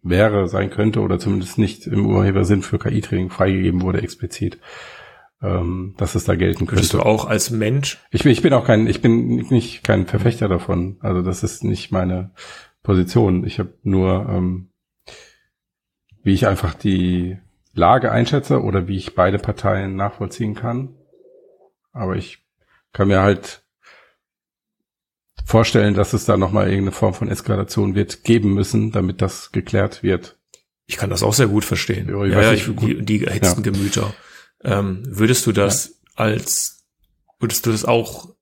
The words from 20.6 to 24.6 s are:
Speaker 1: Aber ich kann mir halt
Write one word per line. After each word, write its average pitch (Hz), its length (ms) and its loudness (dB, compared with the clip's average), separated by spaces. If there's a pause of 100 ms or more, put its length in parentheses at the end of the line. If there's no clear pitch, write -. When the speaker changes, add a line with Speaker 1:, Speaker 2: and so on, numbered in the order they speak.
Speaker 1:
Aber 95 260 -4
ich - 220 -10 (520)
kann 98 160 0
mir 95 140 4
halt - 420 0 (1800)